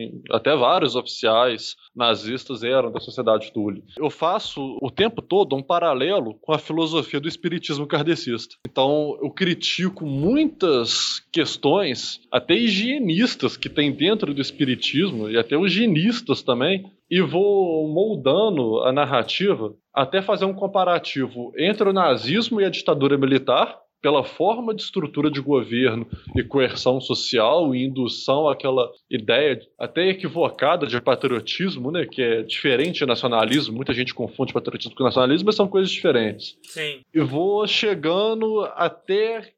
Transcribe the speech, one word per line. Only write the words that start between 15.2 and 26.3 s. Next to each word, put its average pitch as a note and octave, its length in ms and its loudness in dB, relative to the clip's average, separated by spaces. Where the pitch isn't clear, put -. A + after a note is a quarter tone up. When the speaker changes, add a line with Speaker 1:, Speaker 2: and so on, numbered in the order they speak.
Speaker 1:
e A2+ 60 0
até A2+ 180 2
eugenistas F#3 880 2
também, D#3 480 0
e F3+ 100 4
vou F3 680 2
moldando D#3 960 2
a B2+ 100 4
narrativa C3 840 0
até F3+ 300 0
fazer G3 220 0
um F#3+ 100 0
comparativo F3 1040 -2
entre G3+ 300 2
o G3 40 4
nazismo F3+ 680 2
e G3 40 2
a F#3 60 2
ditadura C#3 480 2
militar, C3+ 580 2
pela C#3+ 220 2
forma A3+ 500 -2
de F#3 60 -8
estrutura - 500 -2
de C#3 120 -4
governo A#2+ 640 0